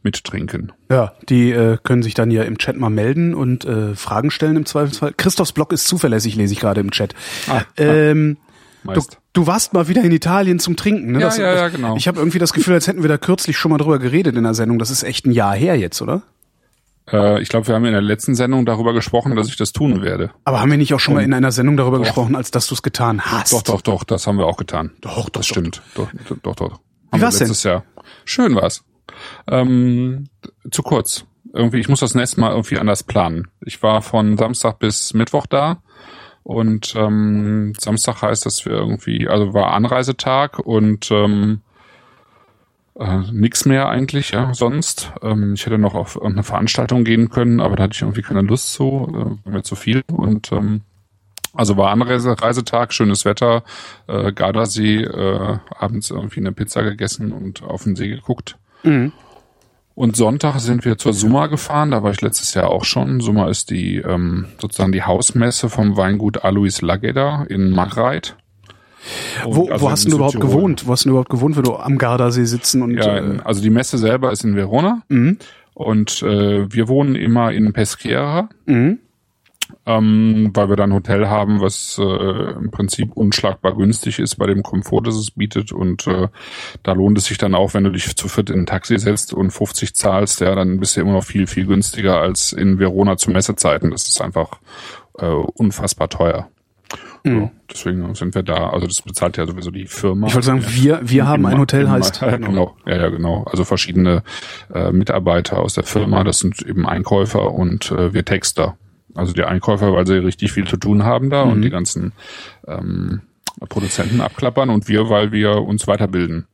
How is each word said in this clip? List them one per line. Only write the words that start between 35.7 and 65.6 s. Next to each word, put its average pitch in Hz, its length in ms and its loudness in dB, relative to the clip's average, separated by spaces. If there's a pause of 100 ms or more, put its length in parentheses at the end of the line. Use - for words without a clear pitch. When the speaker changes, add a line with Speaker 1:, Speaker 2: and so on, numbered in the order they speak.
Speaker 1:
und, 110 520 -2
ähm, 107 840 0
Samstag 110 440 -2
heißt, 107 240 0
dass - 200 -6
wir - 60 -4
irgendwie, 107 560 -2
also 104 260 2
war 92 200 2
Anreisetag 127 840 0
und, 107 520 0
ähm, 104 480 2 (1400)
äh, 95 200 0 (120)
nix 113 340 0
mehr 135 240 4
eigentlich, 135 420 -2
ja, 127 220 -2
sonst. 127 580 -2 (100)
Ähm, 107 320 0
ich 98 120 -6
hätte 113 120 0
noch 104 180 2
auf - 200 -6
irgendeine 101 280 -2
Veranstaltung 123 600 0
gehen 113 260 4
können, 120 300 2
aber 101 160 2
da 98 80 2
hatte 101 120 0
ich - 60 -6
irgendwie 107 200 -2
keine 101 200 -2
Lust 107 320 0
zu, 135 360 -2
äh, 113 360 -6
war 104 80 -8
mir 98 100 -4
zu - 120 -8
viel 123 360 0
und, 107 400 0
ähm, 104 300 0 (720)
also 101 240 0
war 98 140 4
Anreise-, 120 500 0
Reisetag, 117 520 0
schönes 104 320 2
Wetter, 117 380 2 (440)
äh, 101 240 -2
Gardasee, 107 720 0
äh, 98 540 -2 (200)
abends 104 320 -4
irgendwie 98 300 -8
eine 98 140 -4
Pizza 107 300 -4
gegessen 107 500 -4
und 98 300 -12
auf - 200 -10
den 98 120 0
See 95 120 -6
geguckt. - 500 -8 (260)
Speaker 2:
Mhm. 143 280 2 (840)
Speaker 1:
Und 117 220 0
Sonntag 135 440 2
sind 120 260 -2
wir 113 120 0
zur - 140 0
Summa 113 360 4
gefahren, 147 440 -2
da 110 120 0
war 104 80 2
ich 104 100 -4
letztes - 320 -4
Jahr 90 160 0
auch 90 160 0
schon. 131 340 0
Summa 104 300 2
ist - 200 -4
die, 92 280 -4
ähm, 90 480 -2 (140)
sozusagen 95 340 -2
die 92 100 0
Hausmesse 117 640 0